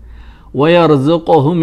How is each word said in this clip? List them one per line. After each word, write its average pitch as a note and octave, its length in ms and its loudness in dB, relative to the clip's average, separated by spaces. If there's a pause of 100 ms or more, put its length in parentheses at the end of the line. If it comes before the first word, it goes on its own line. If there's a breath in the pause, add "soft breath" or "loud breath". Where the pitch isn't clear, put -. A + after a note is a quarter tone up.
(540 soft breath)
وَيَرْزُقْهُ D#3+ 880 0 (180)